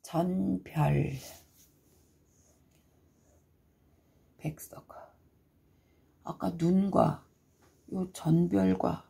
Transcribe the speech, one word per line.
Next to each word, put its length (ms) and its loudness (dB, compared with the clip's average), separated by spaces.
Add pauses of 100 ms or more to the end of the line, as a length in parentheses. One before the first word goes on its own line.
(120)
전별. 960 0 (3250)
백석. 500 -12 (1400)
아까 280 -6
눈과 760 2 (680)
요 180 -4
전별과 960 2